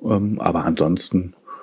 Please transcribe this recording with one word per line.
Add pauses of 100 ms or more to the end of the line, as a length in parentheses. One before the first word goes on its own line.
ähm,
aber
ansonsten, (280)